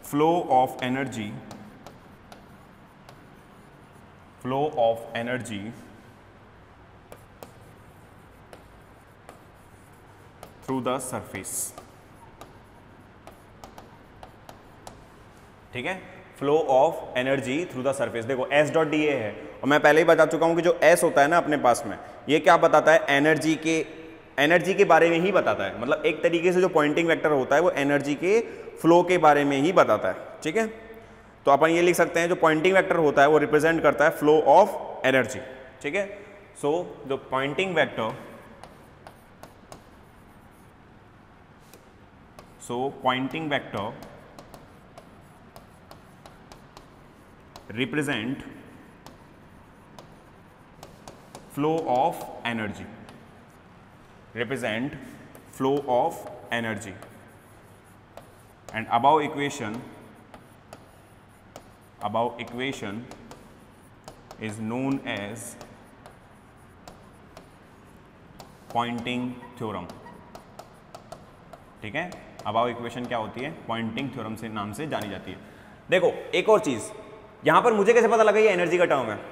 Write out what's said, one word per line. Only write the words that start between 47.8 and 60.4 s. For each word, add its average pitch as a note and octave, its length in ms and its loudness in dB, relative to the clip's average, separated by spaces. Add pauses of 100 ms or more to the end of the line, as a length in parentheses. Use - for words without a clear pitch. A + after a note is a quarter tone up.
flow D3 180 0 (140)
of C3 360 0 (220)
energy, A2 420 -6 (1500)
represent A#2+ 600 -4 (580)
flow C3+ 240 0 (100)
of B2+ 360 -2 (280)
energy। G#2+ 440 -6 (1800)
and A2 160 -6
above C#3+ 320 4
equation, C3 580 -6 (2250)